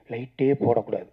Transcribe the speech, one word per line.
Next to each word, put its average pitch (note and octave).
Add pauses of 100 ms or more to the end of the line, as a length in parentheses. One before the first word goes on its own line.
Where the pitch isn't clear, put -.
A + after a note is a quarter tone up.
லைட்டே B2+
போடக்கூடாது, A2+